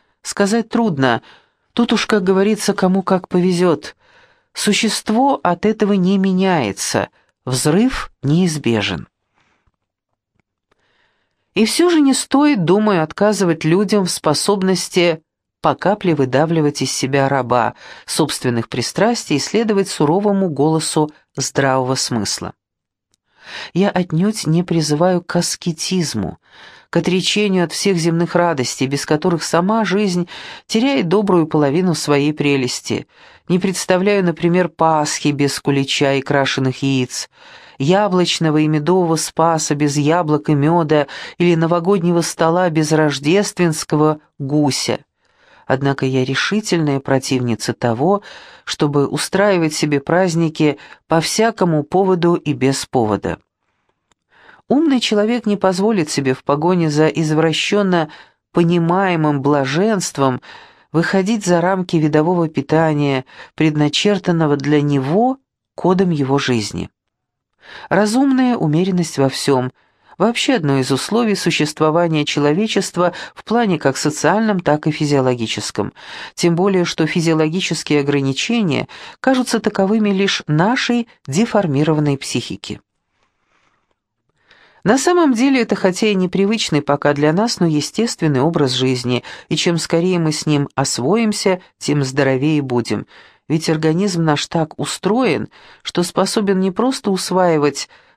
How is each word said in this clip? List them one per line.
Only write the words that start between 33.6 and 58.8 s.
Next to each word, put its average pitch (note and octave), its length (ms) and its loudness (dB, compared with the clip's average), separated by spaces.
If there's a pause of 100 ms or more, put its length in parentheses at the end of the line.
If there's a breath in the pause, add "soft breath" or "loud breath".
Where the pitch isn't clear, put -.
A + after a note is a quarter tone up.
например, F3 460 0
Пасхи D#3 600 0
без C#3 300 -2
кулича C#3 540 0
и C3+ 80 0
крашеных C3+ 600 -2
яиц, C3 460 -2 (480 loud breath)
яблочного F3 800 2
и D#3 100 2
медового E3 480 0
Спаса D#3+ 600 0
без C#3+ 220 0
яблок D3+ 520 0
и D3+ 60 4
меда D3+ 520 2 (300 loud breath)
или F3 180 4
новогоднего E3+ 680 2
стола E3+ 480 0
без D#3 220 0
рождественского D#3 1300 0 (200 loud breath)
гуся. C#3 600 -2 (640 soft breath)
Однако C#3 400 -2
я C3 180 0
решительная D3 800 -2
противница B2+ 720 -2
того, C#3 480 0 (420 loud breath)
чтобы C#3+ 440 0
устраивать F3+ 640 0
себе D3 260 -2
праздники D#3+ 760 0 (300 loud breath)
по D#3+ 120 2
всякому F3 640 0
поводу F3 520 2
и D3+ 180 -4
без C3 320 -2
повода. G#2 520 -2 (1300 soft breath)
Умный C4+ 300 2
человек G#3+ 460 0
не G#3 100 0
позволит F#3+ 540 0
себе C3+ 240 0
в - 100 -8
погоне D#3+ 460 0
за D3+ 180 2
извращенно D#3+ 1040 0 (420 loud breath)
понимаемым E3+ 880 0